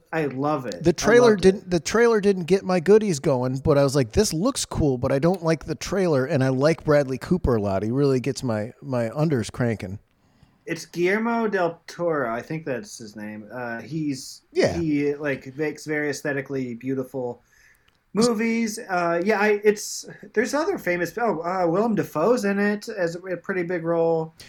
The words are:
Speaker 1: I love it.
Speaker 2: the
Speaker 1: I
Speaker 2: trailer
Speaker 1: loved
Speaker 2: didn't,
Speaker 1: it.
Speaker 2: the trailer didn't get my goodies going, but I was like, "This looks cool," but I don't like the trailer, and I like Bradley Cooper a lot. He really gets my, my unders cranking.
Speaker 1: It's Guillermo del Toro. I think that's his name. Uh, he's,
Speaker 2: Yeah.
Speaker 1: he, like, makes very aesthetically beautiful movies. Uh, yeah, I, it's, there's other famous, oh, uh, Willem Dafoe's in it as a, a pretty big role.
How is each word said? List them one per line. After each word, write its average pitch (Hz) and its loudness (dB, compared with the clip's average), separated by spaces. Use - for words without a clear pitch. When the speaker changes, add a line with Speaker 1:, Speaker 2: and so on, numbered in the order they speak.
Speaker 1:
I 160 0
love 135 -2
it. 104 -8
Speaker 2:
the 156 4
Speaker 1:
I 175 2
Speaker 2:
trailer 240 6
Speaker 1:
loved 202 2
Speaker 2:
didn't, 190 6
Speaker 1:
it. - -16
Speaker 2:
the 175 2
trailer 226 2
didn't 185 2
get 190 2
my 185 2
goodies 190 6
going, 131 0
but 143 4
I 139 6
was 139 2
like, 131 2
"This 208 2
looks 196 -2
cool," 139 0
but 131 -2
I 139 2
don't 170 2
like 160 0
the 156 -6
trailer, 156 2
and 139 2
I 131 2
like 139 2
Bradley 143 4
Cooper 139 0
a 107 0
lot. 98 0
He 110 -2
really 135 2
gets 127 -4
my, 110 -4
my 123 -2
unders 139 0
cranking. 107 -4
Speaker 1:
It's 165 -8
Guillermo 220 0
del 175 -2
Toro. 151 -2
I 120 -4
think 160 -8
that's 117 -8
his 104 -16
name. 107 -12
Uh, 120 -8
he's, 139 -8
Speaker 2:
Yeah. 320 0
Speaker 1:
he, 147 -2
like, 135 -6
makes 151 -6
very 151 -4
aesthetically 135 -6
beautiful 127 -6
movies. 226 0
Uh, 175 0
yeah, 202 0
I, 208 2
it's, - 0
there's 233 0
other 330 0
famous, 175 -4
oh, 214 0
uh, 180 -2
Willem 202 2
Dafoe's 175 0
in 202 0
it 208 0
as 180 -4
a, 175 -10
a 180 -8
pretty 185 -4
big 170 -4
role. 165 0